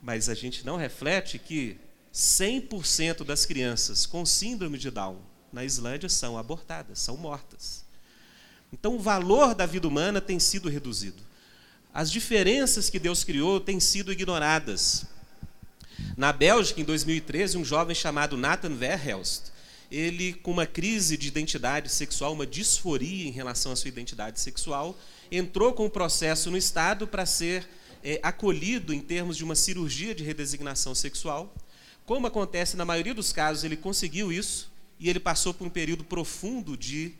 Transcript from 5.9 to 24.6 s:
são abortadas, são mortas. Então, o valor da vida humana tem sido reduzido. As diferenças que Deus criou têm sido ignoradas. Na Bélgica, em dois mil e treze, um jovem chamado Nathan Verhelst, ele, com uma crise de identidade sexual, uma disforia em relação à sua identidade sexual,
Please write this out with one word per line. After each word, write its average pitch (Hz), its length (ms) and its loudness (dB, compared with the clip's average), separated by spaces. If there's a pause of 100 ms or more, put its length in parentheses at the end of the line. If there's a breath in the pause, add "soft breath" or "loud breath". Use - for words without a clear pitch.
são 120 280 0
abortadas, 151 640 -8
são - 180 -4
mortas. 143 680 -10 (920 loud breath)
Então, 220 220 0
o 233 40 -2
valor 208 560 6
da 180 100 4
vida 175 220 0
humana 180 320 2
tem 190 200 -2
sido 180 280 2
reduzido. 117 560 -4 (680 loud breath)
As 156 180 -2
diferenças 220 800 4
que 190 100 0
Deus 170 240 2
criou 170 380 2
têm - 180 0
sido 190 320 4
ignoradas. 156 960 2 (1120 loud breath)
Na 139 160 4
Bélgica, 175 480 6
em - 20 0
dois 147 220 0
mil 160 100 2
e 156 60 0
treze, 185 360 -2
um 170 60 0
jovem 160 320 0
chamado 147 400 0
Nathan 151 400 0
Verhelst, 127 680 -2 (480 loud breath)
ele, 175 420 -2
com - 180 -4
uma 175 140 2
crise 175 500 2
de 143 120 -2
identidade 143 600 0
sexual, - 440 0
uma 147 140 -4
disforia 170 800 0
em 135 40 -6
relação 127 400 -2
à 127 40 -2
sua - 120 0
identidade 120 520 -6
sexual, 151 580 -2 (340 loud breath)